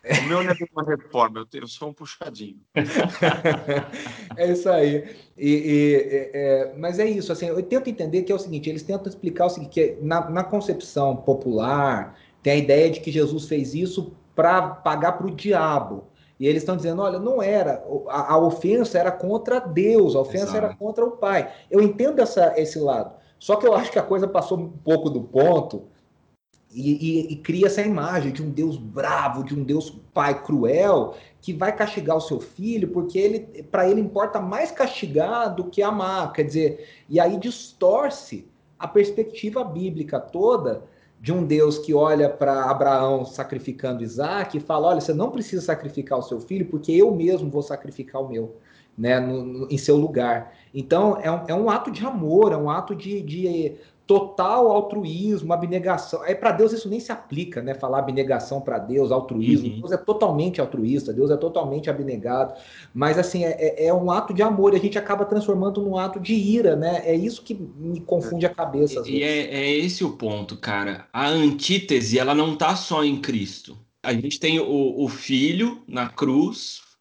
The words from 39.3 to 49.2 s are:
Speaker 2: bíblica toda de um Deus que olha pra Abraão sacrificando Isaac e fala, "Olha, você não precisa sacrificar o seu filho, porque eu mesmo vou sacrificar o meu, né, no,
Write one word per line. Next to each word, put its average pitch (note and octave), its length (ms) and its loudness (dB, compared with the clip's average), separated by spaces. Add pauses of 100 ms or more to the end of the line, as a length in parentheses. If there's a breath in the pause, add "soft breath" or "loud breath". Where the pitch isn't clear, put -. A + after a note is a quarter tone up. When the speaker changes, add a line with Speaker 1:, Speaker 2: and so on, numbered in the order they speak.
Speaker 2:
bíblica D#3 560 -6
toda F3 640 0 (360 soft breath)
de C3 140 -4
um F3+ 100 0
Deus D3+ 360 4
que D#3 140 -2
olha D3 360 4
pra C3+ 400 0
Abraão C3+ 560 2
sacrificando B2+ 760 -8
Isaac D3+ 520 -6
e D3 40 -2
fala, D#3 300 2
"Olha, D#3+ 120 4
você D#3+ 120 -2
não G#3 180 0
precisa G3+ 320 -6
sacrificar C#3+ 560 -4
o - 20 -4
seu A#2+ 180 -6
filho, F#3 280 -4
porque D3+ 240 -4
eu G3 180 8
mesmo E3+ 400 0
vou C#3+ 140 -2
sacrificar C3+ 580 -10
o C3+ 60 -6
meu, A2+ 300 -8 (380 soft breath)
né, B2 240 2
no, B2+ 240 -4